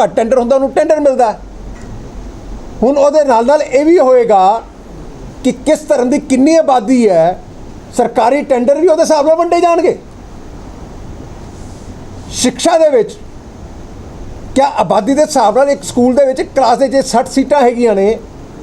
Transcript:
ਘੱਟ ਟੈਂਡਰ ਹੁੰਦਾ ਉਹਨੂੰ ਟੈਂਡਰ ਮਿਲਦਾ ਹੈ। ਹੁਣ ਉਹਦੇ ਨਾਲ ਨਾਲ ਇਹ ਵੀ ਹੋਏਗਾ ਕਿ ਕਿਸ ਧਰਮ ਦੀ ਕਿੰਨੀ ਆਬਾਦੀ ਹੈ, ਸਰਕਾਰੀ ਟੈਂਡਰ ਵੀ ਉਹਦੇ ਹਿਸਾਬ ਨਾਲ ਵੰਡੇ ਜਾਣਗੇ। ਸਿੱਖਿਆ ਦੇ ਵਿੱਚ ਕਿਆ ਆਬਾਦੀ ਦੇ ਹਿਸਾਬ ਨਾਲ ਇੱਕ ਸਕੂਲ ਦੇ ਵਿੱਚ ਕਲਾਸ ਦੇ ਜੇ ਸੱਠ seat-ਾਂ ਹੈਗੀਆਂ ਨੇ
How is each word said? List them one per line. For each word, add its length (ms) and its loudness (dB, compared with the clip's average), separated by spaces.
ਘੱਟ 120 -2
ਟੈਂਡਰ 240 0
ਹੁੰਦਾ 160 2
ਉਹਨੂੰ 160 0
ਟੈਂਡਰ 280 2
ਮਿਲਦਾ 320 2
ਹੈ। 80 -8
ਹੁਣ 140 2
ਉਹਦੇ 260 4
ਨਾਲ 220 2
ਨਾਲ 160 4
ਇਹ 240 0
ਵੀ 140 6
ਹੋਏਗਾ 640 4
ਕਿ 80 2
ਕਿਸ 360 0
ਧਰਮ 220 0
ਦੀ 100 0
ਕਿੰਨੀ 360 2
ਆਬਾਦੀ 540 2
ਹੈ, 320 2
ਸਰਕਾਰੀ 440 2
ਟੈਂਡਰ 340 0
ਵੀ 120 2
ਉਹਦੇ 140 4
ਹਿਸਾਬ 260 2
ਨਾਲ 80 4
ਵੰਡੇ 260 0
ਜਾਣਗੇ। 380 2
ਸਿੱਖਿਆ 460 0
ਦੇ 120 4
ਵਿੱਚ 280 2
ਕਿਆ 100 4
ਆਬਾਦੀ 480 0
ਦੇ 80 2
ਹਿਸਾਬ 360 2
ਨਾਲ 120 4
ਇੱਕ 140 -2
ਸਕੂਲ 320 0
ਦੇ 100 4
ਵਿੱਚ 160 0
ਕਲਾਸ 360 0
ਦੇ 100 2
ਜੇ 140 0
ਸੱਠ 260 0
seat-ਾਂ 340 0
ਹੈਗੀਆਂ 340 2
ਨੇ 240 0